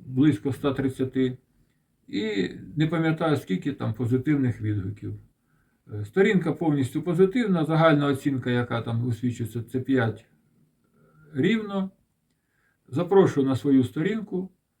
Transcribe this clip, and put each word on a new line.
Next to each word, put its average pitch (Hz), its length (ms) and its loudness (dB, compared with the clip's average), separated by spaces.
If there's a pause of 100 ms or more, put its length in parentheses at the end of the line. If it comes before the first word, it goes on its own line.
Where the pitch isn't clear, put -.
близько 131 420 2
ста 139 240 -2
тридцяти. 131 680 -2 (680)
І 208 420 -4 (260)
не 151 100 2
пам'ятаю, 160 500 0
скільки 175 360 -4
там 117 220 -4
позитивних 127 680 0
відгуків. 104 540 -6 (800)
Е, 104 100 -8
сторінка 185 480 2
повністю 147 500 0
позитивна, 185 600 2
загальна 156 420 4
оцінка, 135 440 -2
яка 120 320 0
там 117 200 -2
висвічується, 120 600 -4
це 123 180 -6
п'ять 123 460 0 (1080)
рівно. 196 560 0 (1000)
Запрошую 170 560 2
на 131 100 0
свою 135 280 4
сторінку 190 640 -4 (300)